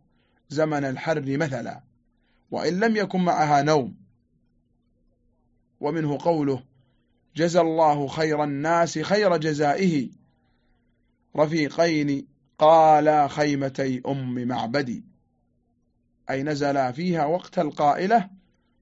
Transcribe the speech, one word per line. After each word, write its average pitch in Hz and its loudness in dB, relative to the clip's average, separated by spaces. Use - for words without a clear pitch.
زمن 147 -2
الحر 139 -4
مثلا، 131 -6
وإن 147 -2
لم 220 2
يكن 196 -2
معها 151 2
نوم. 143 2
ومنه 147 -4
قوله: 147 -2
"جزى 165 2
الله 156 2
خير 151 -2
الناس 156 0
خير 185 2
جزائه 151 0
رفيقين 151 0
قالا 151 6
خيمتي 135 -4
أم 127 -4
معبدي"، 120 -4
أي 135 -4
نزلا 139 -2
فيها 165 -2
وقت 175 -4
القائلة 170 0